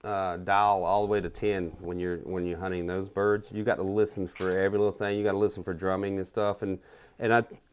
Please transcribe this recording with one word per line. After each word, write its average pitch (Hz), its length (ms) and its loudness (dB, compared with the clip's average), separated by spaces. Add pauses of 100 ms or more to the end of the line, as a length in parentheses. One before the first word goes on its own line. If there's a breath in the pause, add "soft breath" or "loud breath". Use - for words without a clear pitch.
uh, 95 320 -2
dial 98 480 4
all 95 200 4
the 101 60 -2
way 104 100 2
to 87 100 -4
ten 98 400 -2 (100)
when 90 180 -6
you're, 90 200 -2
when 90 280 -4
you're 85 120 -4
hunting 90 280 -4
those 95 220 -4
birds. 104 420 0
You 107 140 -6
got 110 120 2
to - 60 -4
listen 101 460 0
for 92 220 -4
every 98 280 2
little 104 140 4
thing. 101 260 -2
You 104 60 0
got 101 80 2
to 98 60 0
listen 101 260 0
for 92 100 -6
drumming 95 440 0
and 92 100 -4
stuff. 104 340 -2
And, 95 160 -2 (400 soft breath)
and 113 140 2
I, 117 120 6 (280)